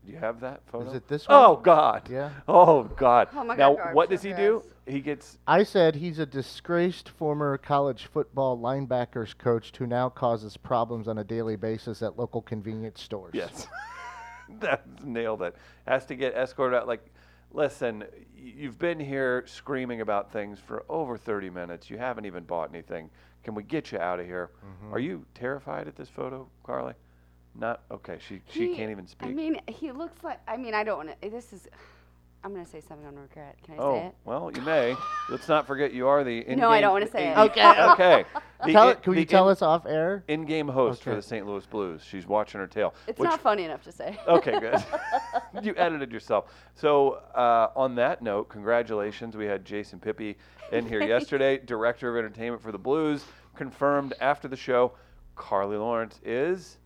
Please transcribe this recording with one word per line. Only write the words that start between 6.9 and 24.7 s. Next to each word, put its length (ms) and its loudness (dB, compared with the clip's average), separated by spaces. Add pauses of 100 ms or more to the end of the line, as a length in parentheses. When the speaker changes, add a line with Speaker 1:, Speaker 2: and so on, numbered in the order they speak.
Speaker 2:
former 480 -2
college 500 -2
football 500 -2
linebackers 800 -4
coach 400 -2
who 80 -6
now 240 0
causes 480 -4
problems 520 -4
on 100 -4
a 40 -6
daily 340 -6
basis 440 -8
at 160 -6
local 240 -6
convenience 600 -10
stores. 340 -14
Speaker 1:
Yes. 320 -8 (460)
<laughs> 460 -20
That's 280 -4 (160)
nailed 400 -6
it. 120 -8 (300)
Has 220 -2
to 80 -12
get 180 -4
escorted 460 -2
out. 80 -6
Like, 180 -6 (460)
"Listen, 480 -4
y-, 260 -20 (100)
you've 440 -16
been 200 -2
here 480 -2
screaming 540 -8
about 300 -4
things 280 -10
for 300 -12
over 280 -6
thirty 340 -6
minutes. 380 -12
You 80 -12
haven't 280 -8
even 200 -12
bought 240 -6
anything. 420 -14 (320)
Can 100 -12
we 100 -8
get 280 -8
you 80 -8
out 200 -4
of 60 -10
here?" 240 -8 (160)
Speaker 2:
Mm-hmm. 280 -18